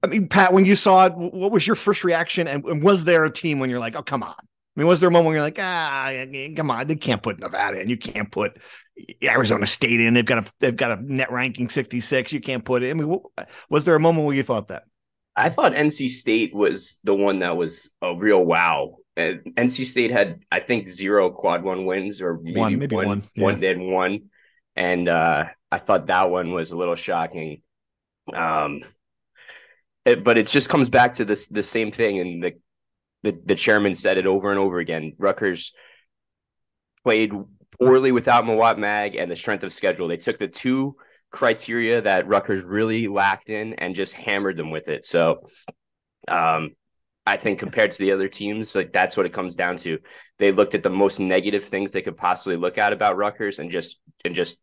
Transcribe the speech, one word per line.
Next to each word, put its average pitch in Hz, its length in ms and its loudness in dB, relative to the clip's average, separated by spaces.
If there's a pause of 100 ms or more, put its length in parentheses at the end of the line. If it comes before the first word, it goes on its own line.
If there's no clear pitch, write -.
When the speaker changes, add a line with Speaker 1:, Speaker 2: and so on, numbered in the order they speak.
Speaker 1:
I 220 40 0
mean, 190 220 0
Pat, 185 240 6
when 190 120 8
you 196 120 6
saw 190 300 8
it, 185 40 4
w-, 175 200 -6
what 190 220 -2
was 190 140 2
your 214 100 2
first - 280 -2
reaction? 170 440 0
And, 139 160 -4
and 151 180 -4
was 185 220 4
there 165 200 6
a 160 60 0
team 156 280 -4
when 131 120 -2
you're 123 80 -2
like, 113 180 -6
"Oh, 143 60 -8
come 131 200 -4
on"? - 140 -12
I - 440 -14
mean, 151 60 4
was 170 140 6
there 180 80 6
a 170 40 4
moment 170 140 8
when 156 80 2
you're 151 80 0
like, 151 180 -4
"Ah, 156 460 -4
I 135 200 -8
mean, 139 300 -12
come 151 140 -2
on, 123 160 -2
they 156 100 -2
can't 123 260 -2
put 98 160 -4
Nevada 98 420 -4
in. 95 80 -6
You 120 80 -2
can't - 340 -8
put 101 280 -4 (640)
Arizona 117 440 2
State 117 340 2
in. 117 140 4
They've 120 100 4
got 117 220 0
a, - 140 -20
they've 120 160 0
got 117 220 -2
a 104 40 -12
net 131 280 -4
ranking 123 380 -4
sixty-six. 123 640 -4
You 143 80 -4
can't 127 240 -6
put 123 180 0
it." 127 80 -2
I 156 40 -6
mean, 151 140 -2
w-, 185 220 -4 (400)
was 156 140 2
there 170 100 6
a 151 60 6
moment 160 260 4
where 139 100 0
you 135 60 0
thought 107 260 -2
that? - 160 -12 (520)
Speaker 2:
I 139 120 2
thought - 260 2
N 151 160 2
C 135 180 -4
State 113 460 0
was 98 500 0
the 101 100 2
one 98 260 2
that 87 160 -2
was 85 360 -6 (100)
a 87 120 -4
real 95 300 4
wow. 82 520 0 (200)
And 85 400 -4
N 123 120 2
C 127 160 -2
State 120 260 0
had, 101 300 0 (100)
I 90 80 0
think, 107 300 -4
zero 95 420 2
quad 87 320 -2
one 92 240 -4
wins 95 340 -4
or 85 220 -4
maybe 85 160 -6
Speaker 1:
One, 110 200 0
maybe - 180 -4
Speaker 2:
one, 92 100 0
Speaker 1:
one, 101 160 -2 (140)
Speaker 2:
one, 98 180 2
Speaker 1:
yeah. 82 60 -6
Speaker 2:
they 95 80 0
had 90 100 0
one. 92 440 -2 (520)
And, 90 340 0
uh, 82 360 2 (260)
I 90 80 -2
thought 87 280 0
that 92 240 2
one 90 200 -2
was 85 220 -6
a 85 40 -8
little 87 200 -2
shocking. 82 680 -6 (680)
Um, 76 480 -4 (1200)
it, 123 200 4
but 117 120 6
it 110 120 4
just 139 200 2
comes 139 200 4
back 123 260 4
to 120 100 -2
this, 101 220 -2
the 104 160 -4
same 107 300 -2
thing. 104 260 0
And 87 240 -6
the, 90 100 -2 (680)
the, 95 220 -2
the 98 100 2
chairman 101 400 2
said 95 240 0
it 92 80 0
over 98 240 2
and 98 80 2
over 92 220 0
again. 80 360 -6
Rutgers 95 560 -2 (1300)
played 110 280 2 (460)
poorly 131 320 6
without 120 340 4
Mawot 113 340 2
Mag 104 360 -2
and 87 160 -4
the 85 60 -6
strength 104 260 -4
of 92 100 -10
schedule. 90 360 -2
They 85 80 -4
took - 220 -6
the 98 100 -6
two 135 480 -4 (340)
criteria 117 720 0
that 98 260 2
Rutgers 98 380 0
really 110 420 -2
lacked 98 420 0
in 110 260 -8
and 90 200 -6
just 95 200 -6
hammered 98 420 -2
them 78 160 -8
with 78 160 -8
it. 76 180 -8
So, 82 380 2 (840)
um, 80 460 -2 (540)
I 98 120 0
think 104 200 -2
compared 104 340 0
to - 60 -14
the 98 140 2
other 98 160 0
teams, 104 480 -6
like, 87 160 -4
that's 92 240 0
what 95 80 0
it 87 80 -6
comes 90 240 -8
down 90 220 -4
to. 80 200 -6 (400)
They 101 140 4
looked 101 220 2
at 95 80 -2
the 92 80 0
most 98 280 0
negative 95 460 0
things 98 260 -6
they 95 120 -4
could 85 160 -10
possibly 90 400 -2
look 90 180 -2
at 104 160 2
about 101 240 2
Rutgers 101 420 -4
and 87 120 -10
just, 85 280 -8 (280)
and 87 80 -6
just 87 280 -4